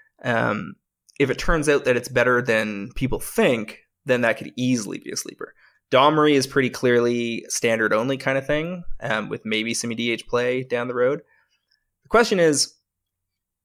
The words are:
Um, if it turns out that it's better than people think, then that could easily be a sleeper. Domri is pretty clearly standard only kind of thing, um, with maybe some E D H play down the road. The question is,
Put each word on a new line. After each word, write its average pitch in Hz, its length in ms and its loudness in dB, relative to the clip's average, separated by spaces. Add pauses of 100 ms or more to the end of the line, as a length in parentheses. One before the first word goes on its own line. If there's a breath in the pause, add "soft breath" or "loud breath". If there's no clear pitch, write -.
(240 soft breath)
Um, 113 500 -2 (460)
if 135 100 2
it - 80 -4
turns 156 320 0
out 139 160 2
that 127 100 4
it's 120 140 -4
better 123 320 2
than 107 540 -2
people - 240 -2
think, 127 640 -2 (240)
then 123 160 0
that 113 160 2
could 160 180 -14
easily 123 420 -2
be - 140 -14
a - 60 -10
sleeper. - 360 -12 (380 soft breath)
Domri 151 420 6
is 135 140 2
pretty 127 240 0
clearly 120 800 0
standard 113 440 0
only 131 240 0
kind 135 220 -2
of 135 80 -6
thing, 170 360 -4 (180)
um, 110 280 -4
with - 160 -8
maybe 110 300 -2
some 117 160 -4
E 113 40 -8
D 117 160 -2
H 110 160 -6
play 123 360 -2
down 120 240 -4
the 123 80 -6
road. 131 260 0 (800)
The - 60 -20
question 220 300 4
is, 156 340 2 (920)